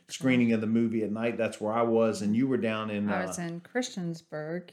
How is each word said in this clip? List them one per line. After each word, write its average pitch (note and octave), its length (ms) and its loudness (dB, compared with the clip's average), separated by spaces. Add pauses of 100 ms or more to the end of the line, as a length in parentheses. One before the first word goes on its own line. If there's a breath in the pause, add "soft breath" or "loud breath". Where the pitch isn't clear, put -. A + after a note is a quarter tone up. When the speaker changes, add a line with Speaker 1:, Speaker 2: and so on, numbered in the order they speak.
Speaker 1:
screening B2 440 2
of A2+ 80 2
the A2 60 -2
movie A2+ 360 2
at G#2 80 -2
night. A2+ 280 -2
That's A2 200 -2
where G#2+ 140 -2
I A2+ 100 2
was, A2+ 380 4
and G#2 160 2
you C3 100 2
were C3 120 2
down A2 320 -2
in, G#2 180 -2
Speaker 2:
I C3+ 160 0
was F3+ 140 -6
Speaker 1:
uh, F3 40 -6
Speaker 2:
in E3+ 200 -8
Christiansburg, E3+ 1120 -6